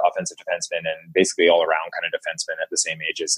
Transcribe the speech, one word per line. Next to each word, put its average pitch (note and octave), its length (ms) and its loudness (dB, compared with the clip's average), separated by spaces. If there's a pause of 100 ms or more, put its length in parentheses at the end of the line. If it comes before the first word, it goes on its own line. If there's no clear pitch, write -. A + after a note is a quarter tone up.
offensive F2+ 340 0
defenseman F2 420 -4
and D#2+ 340 -8
basically F#2 340 4
all E2+ 140 6
around D#2+ 320 0
kind E2 180 -6
of - 80 -4
defenseman E2 400 -8
at D#2+ 120 -6
the E2 60 -6
same D#2+ 200 -2 (100)
age E2 140 -4
as, D#2+ 160 -2